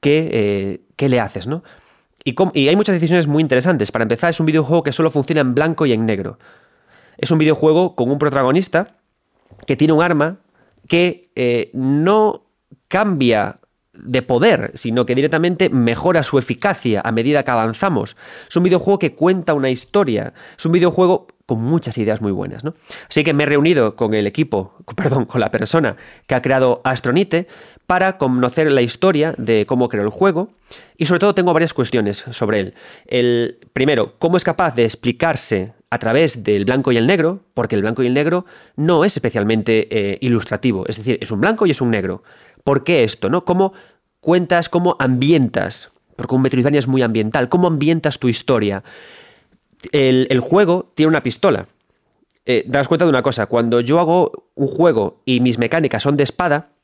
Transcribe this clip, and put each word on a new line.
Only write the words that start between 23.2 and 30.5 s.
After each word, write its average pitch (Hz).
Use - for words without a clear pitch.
que 160
me 147
he -
reunido 143
con 110
el 107
equipo, 104
<laughs> -
perdón, 131
con -
la 101
persona 127
que -
ha 123
creado 131
Astronite 151
para 185
conocer 127
la 135
historia 156
de 110
cómo 123
creó 107
el 107
juego 185